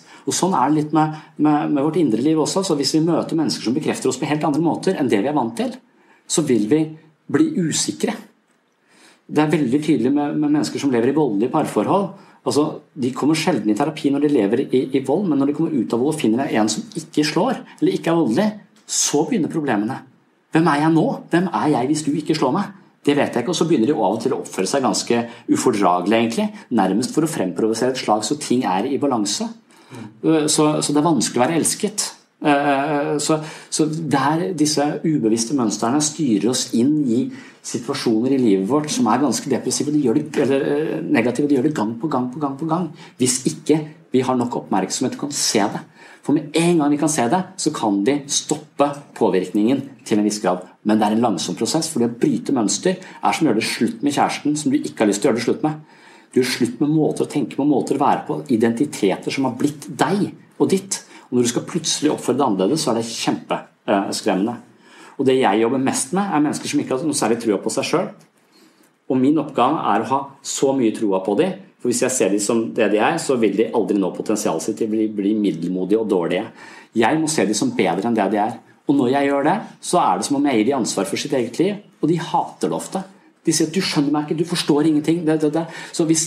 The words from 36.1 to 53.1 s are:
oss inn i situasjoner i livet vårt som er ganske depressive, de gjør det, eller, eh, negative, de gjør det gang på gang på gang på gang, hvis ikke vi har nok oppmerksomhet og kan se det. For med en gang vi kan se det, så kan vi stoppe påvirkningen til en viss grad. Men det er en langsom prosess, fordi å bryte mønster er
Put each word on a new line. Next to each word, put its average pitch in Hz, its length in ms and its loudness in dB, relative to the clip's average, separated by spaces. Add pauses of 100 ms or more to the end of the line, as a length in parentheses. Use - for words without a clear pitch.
oss - 160 -4 (100)
inn 147 220 4 (100)
i 123 140 2 (420)
situasjoner 131 680 0
i 127 60 2
livet 98 280 4
vårt 151 240 0
som 123 160 0
er 127 140 2
ganske - 260 -2
depressive, 127 440 -2
de 151 100 2
gjør 123 160 2
det, 151 80 -6 (160)
eller, 135 220 2 (100)
eh, 156 260 -2
negative, 147 480 0
de 143 80 4
gjør 127 120 2
det 151 80 -6
gang 110 240 -2
på 156 100 -4
gang 123 220 -2
på - 100 -10
gang 135 160 -4
på 160 100 -4
gang, 165 220 -2 (260)
hvis 123 320 0
ikke - 300 2 (340)
vi 127 80 4
har 127 160 0
nok 120 240 -2
oppmerksomhet 101 560 -2
og - 80 -8
kan 147 100 -6
se - 280 0
det. 110 180 -4 (440)
For 139 80 2
med 151 240 0
en 170 220 4
gang 147 140 2
vi 147 40 2
kan 156 120 0
se 123 200 0
det, 185 120 0 (200)
så 156 120 -2
kan 101 320 0
vi 139 100 4 (120)
stoppe - 600 -2 (300)
påvirkningen 104 640 2 (240)
til 107 140 0
en 104 60 2
viss 104 160 -2
grad. 90 220 -2 (200)
Men 107 140 4
det 107 100 2
er 107 100 0
en 120 80 2
langsom 90 320 -2
prosess, 156 320 -2
fordi 117 180 0
å 117 140 -6
bryte 139 320 0
mønster 180 440 0
er - 360 -4